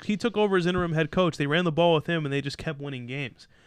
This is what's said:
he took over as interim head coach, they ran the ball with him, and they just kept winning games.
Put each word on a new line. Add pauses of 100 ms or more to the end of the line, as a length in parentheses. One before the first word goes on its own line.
he
took
over
as
interim
head
coach,
they
ran
the
ball
with
him,
and
they
just
kept
winning
games. (200)